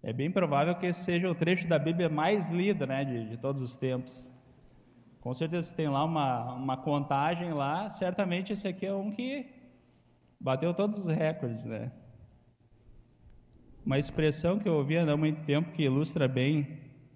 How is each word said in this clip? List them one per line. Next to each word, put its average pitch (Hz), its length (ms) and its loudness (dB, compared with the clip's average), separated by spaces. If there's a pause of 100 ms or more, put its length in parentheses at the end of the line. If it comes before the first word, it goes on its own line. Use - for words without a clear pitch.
É 117 120 -6
bem 135 180 -2
provável 170 480 2
que 185 80 -2
esse 175 160 -2
seja 175 260 0
o 165 60 2
trecho 170 340 0
da 160 100 4
Bíblia 165 300 2
mais 160 420 2
lido, 175 360 2
né, 135 180 -2
de, 117 260 -4
de 117 60 -8
todos 135 240 -4
os 123 160 -6
tempos. - 560 -4 (880)
Com 127 140 -4
certeza, 165 340 -2
se - 80 -10
tem 156 120 2
lá 143 160 4
uma, 127 500 0
uma 131 220 -2
contagem 147 760 0
lá, 151 360 -2
certamente 185 640 -2
esse 196 160 -4
aqui 190 180 -4
é 196 80 0
um 196 160 -2
que 254 420 -6 (880)
bateu 139 320 0
todos 208 260 0
os 185 100 -4
recordes, 156 560 0
né? 113 280 -6 (1900)
Uma 135 140 2
expressão 156 600 2
que 208 100 -2
eu 165 80 4
ouvi 147 200 2
há 170 80 4
não 147 140 4
muito 156 260 0
tempo 151 280 2
que 160 100 -2
ilustra 139 460 2
bem 135 600 0 (280)